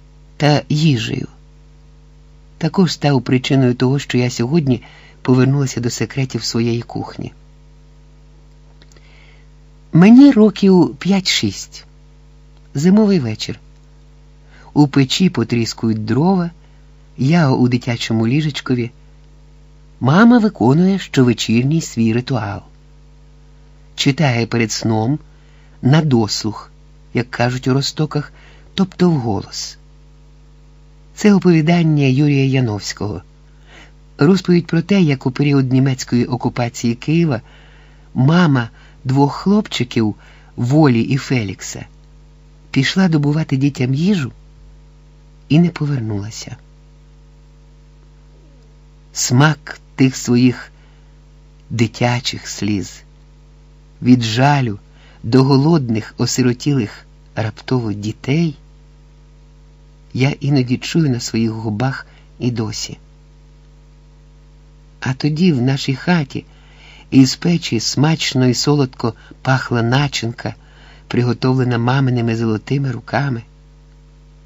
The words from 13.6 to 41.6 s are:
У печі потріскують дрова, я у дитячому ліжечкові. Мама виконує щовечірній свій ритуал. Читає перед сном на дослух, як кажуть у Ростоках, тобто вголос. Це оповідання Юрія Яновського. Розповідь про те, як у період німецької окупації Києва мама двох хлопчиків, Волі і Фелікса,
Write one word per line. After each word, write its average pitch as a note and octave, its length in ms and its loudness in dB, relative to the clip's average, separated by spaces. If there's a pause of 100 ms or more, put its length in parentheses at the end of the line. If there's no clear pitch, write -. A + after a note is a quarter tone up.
У D3 160 4
печі C#3 420 0
потріскують A2+ 760 -2
дрова, E3+ 460 0 (680)
я D3 320 2
у B2 180 2
дитячому A#2 580 -2
ліжечкові. C3 640 -4 (1120)
Мама G#3 380 6
виконує F#3 600 2
щовечірній B2+ 840 0
свій A2+ 320 -2
ритуал. A2+ 480 -6 (1300)
Читає C3 520 0
перед A2+ 260 -2
сном A2+ 460 -2 (640)
на D3+ 200 4
дослух, A2+ 720 -2 (420)
як A#2+ 160 -4
кажуть B2 380 -2
у B2+ 60 2
Ростоках, D3 580 -4 (420)
тобто F#3 360 0
вголос. A2+ 680 -6 (1400)
Це G#3 200 4
оповідання D#3+ 720 2
Юрія C#3 380 2
Яновського. G#2+ 800 -4 (1000)
Розповідь F3 460 2
про E3 160 -2
те, G3 180 0
як C#3+ 260 0
у C3 40 -2
період C#3 420 0
німецької C3 520 0
окупації A#2+ 720 -4
Києва D3+ 460 -2 (720)
мама C#3 560 2 (340)
двох C3+ 280 2
хлопчиків, B2+ 840 -2 (420)
Волі B2+ 440 2
і B2 160 -2
Фелікса, A2+ 680 -6 (840)